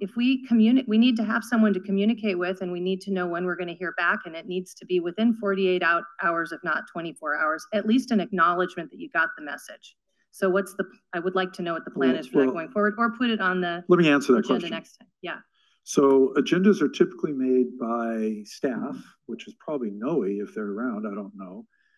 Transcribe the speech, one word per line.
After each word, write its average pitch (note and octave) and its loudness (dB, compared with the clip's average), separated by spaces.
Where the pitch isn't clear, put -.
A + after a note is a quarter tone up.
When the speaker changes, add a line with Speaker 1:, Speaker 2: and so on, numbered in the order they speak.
Speaker 1:
if G3+ -8
we B3+ 0
communi-, A#3+ 6
we G#3+ 4
need A#3+ 6
to A3 0
have A3 -2
someone A3 4
to F#3 -4
communicate G3+ 0
with, F3+ -2
and F3+ -6
we F3 -6
need F#3 -2
to G3 -6
know F3+ -2
when E3+ -4
we're F3+ -2
gonna F3 -6
hear E3+ -6
back, F#3 0
and D#3+ -12
it E3 -12
needs F3+ -6
to - -20
be F3+ 0
within A3 0
forty-eight F#3+ 0
out, E3+ 2
hours, E3 -2
if D3+ -10
not D#3+ -2
twenty-four D#3+ -6
hours, D#3 -2
at G3+ -2
least A#3+ 2
an A3 2
acknowledgement F3 0
that - -20
you C#3+ -12
got E3 0
the D4+ -14
message. - -16
So - -2
what's F#3+ 0
the, F#3 -4
I F3 -4
would F3+ -4
like F#3 -2
to - -8
know E3+ -4
what E3 -8
the - -14
plan C3+ 2
Speaker 2:
Well, - -2
Speaker 1:
is B2+ -10
for - -2
that C3+ 6
Speaker 2:
well, - 0
Speaker 1:
going - -8
forward, G#3 0
or A#3 2
put A#3+ 0
it G#3+ -2
on F#3 0
the F3 -4
Speaker 2:
let F3 8
me D#3+ 6
answer C3+ 4
that A2+ 4
Speaker 1:
agenda B2 0
Speaker 2:
question. - -6
Speaker 1:
next - -12
time. - -20
Yeah. E3+ -10
Speaker 2:
So C3+ 6
agendas F3+ 4
are C3+ 4
typically - 0
made B2+ 0
by A2+ -4
staff, B2+ -6
which A2+ -12
is - -20
probably B2+ -6
NOE A#2+ -2
if G2+ -4
they're A2 -8
around, G#2+ -6
I G2+ -8
don't G2+ -12
know, F#2+ -16